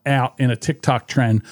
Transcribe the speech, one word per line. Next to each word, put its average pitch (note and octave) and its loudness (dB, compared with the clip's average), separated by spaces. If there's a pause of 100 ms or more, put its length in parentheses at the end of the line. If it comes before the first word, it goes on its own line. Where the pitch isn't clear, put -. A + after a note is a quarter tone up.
out C3+ -2
in B2+ 2
a A2+ -2
TikTok - -4
trend A2 0 (100)